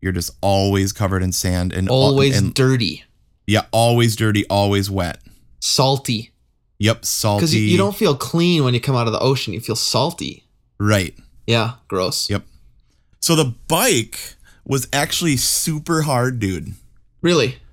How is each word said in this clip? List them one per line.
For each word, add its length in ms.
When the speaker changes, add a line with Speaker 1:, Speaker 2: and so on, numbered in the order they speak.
Speaker 1:
you're 120
just 180
always 520
covered 300
in 100
sand 400
and 160
al- 60
Speaker 2:
Always 420
Speaker 1:
and 160
Speaker 2:
dirty. 500
Speaker 1:
Yeah, 240
always 440
dirty, 340
always 400
wet. 300
Speaker 2:
Salty. 720
Speaker 1:
Yep, 260
salty. 360
Speaker 2:
'Cause 120
you, 80
you 160
don't 180
feel 200
clean 480
when 100
you 60
come 160
out 120
of 60
the 60
ocean. 340
You 80
feel 140
salty. 680
Speaker 1:
Right. 380
Speaker 2:
Yeah, 280
gross. 420
Speaker 1:
Yep. 140
So 160
the 180
bike 680
was 280
actually 440
super 680
hard, 360
dude. 340
Speaker 2:
Really? 360